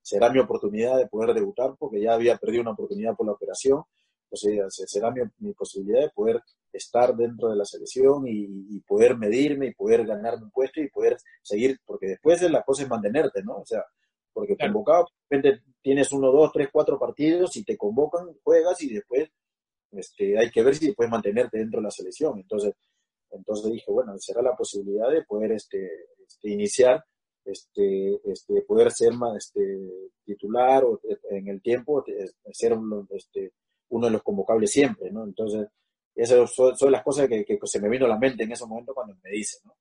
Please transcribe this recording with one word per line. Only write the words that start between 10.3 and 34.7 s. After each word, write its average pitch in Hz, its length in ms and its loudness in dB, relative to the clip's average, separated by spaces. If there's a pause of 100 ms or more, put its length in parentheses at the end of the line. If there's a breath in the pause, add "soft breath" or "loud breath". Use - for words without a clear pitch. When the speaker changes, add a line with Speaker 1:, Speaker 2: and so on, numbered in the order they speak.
Speaker 1:
un 107 80 -20
puesto 135 280 -2
y 139 100 -4
poder 117 280 0 (240 soft breath)
seguir?", 123 440 -2
porque 101 200 -10
después 151 360 2
de 175 100 4
la 131 100 2
cosa 135 220 0
es 131 60 -6
mantenerte, 110 520 -2
¿no? 104 160 -10
O - 80 -14
sea, 107 180 -4 (480)
porque 104 240 -2
Speaker 2:
Claro. 135 180 -2
Speaker 1:
convocado, 160 340 4 (220)
de 143 80 2
repente 135 260 2 (180)
tienes 135 300 2
uno, 135 200 2
dos, 147 220 6
tres, 147 180 0
cuatro 147 280 2
partidos 165 560 0
y 113 80 -12
te 110 140 -4
convocan, 151 500 -2 (160)
juegas 165 400 2
y 123 100 -6
después, 127 360 -4 (640)
este, 101 460 -2
hay 117 140 4
que 113 100 2
ver 135 140 4
si 151 160 0
puedes 117 180 0
mantenerte 110 480 -2
dentro 110 220 -4
de 107 60 -4
la 101 60 -6
selección. 107 460 -6
Entonces, 101 360 -4 (580)
entonces 107 400 -6
dije, 104 200 -8
"Bueno, 107 260 -2
será 107 240 -6
la 127 140 0
posibilidad 104 540 -4
de 160 140 0
poder, 107 300 -4
este, 98 360 -8 (380)
este, - 220 -12
iniciar, 104 560 2 (400)
este, 98 720 -2 (100)
este, 98 340 -2
poder 117 280 4
ser 117 220 2
más, 117 240 -4
este, - 240 -6 (640)
titular 123 580 2
o, 113 160 2 (100)
eh, 104 80 -4 (120)
en 98 180 -6
el 98 140 -10
tiempo, 123 460 0
eh, 101 220 -8 (220)
ser 117 220 0
uno, 107 380 -6
este, 98 420 -10 (360)
uno 117 180 0
de 110 60 2
los 107 100 -2
convocables 104 480 0